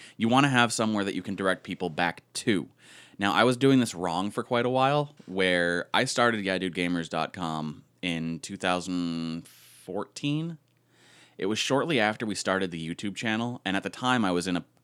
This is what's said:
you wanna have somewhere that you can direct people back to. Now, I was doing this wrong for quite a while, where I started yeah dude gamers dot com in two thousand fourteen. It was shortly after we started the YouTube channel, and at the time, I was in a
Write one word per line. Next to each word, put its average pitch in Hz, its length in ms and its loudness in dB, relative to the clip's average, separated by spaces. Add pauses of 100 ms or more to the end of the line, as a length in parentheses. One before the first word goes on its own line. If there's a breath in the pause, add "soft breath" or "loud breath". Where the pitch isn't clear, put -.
(160 loud breath)
you 113 120 0
wanna 135 200 6
have 120 240 4
somewhere 110 320 0
that 98 100 -4
you 92 80 -4
can 101 120 -6
direct 92 280 0
people 90 280 -4
back 85 320 -2 (120)
to. 92 340 0 (500 loud breath)
Now, 101 160 0
I 101 100 8
was 123 140 4
doing 135 220 6
this 110 140 0
wrong 90 360 0
for 113 120 -6
quite 120 240 0
a 123 40 0
while, 139 440 2 (120)
where 90 680 2
I 110 120 4
started 117 380 2
yeah 95 140 0
dude 90 160 -4
gamers 87 340 -2
dot 82 260 -4
com 80 480 -6 (200)
in 82 380 -4
two 98 180 -12
thousand 87 880 -2
fourteen. 147 1120 -8 (800 soft breath)
It - 80 -4
was 107 120 -2
shortly 135 420 0
after 107 260 2
we 101 80 -4
started 95 360 0
the 82 240 -6
YouTube 101 200 -6
channel, 117 500 -4
and 95 120 -2
at 95 60 -2
the 98 80 -4
time, 127 340 0
I 92 80 2
was 87 140 0
in 90 100 -2
a 90 80 -4 (200)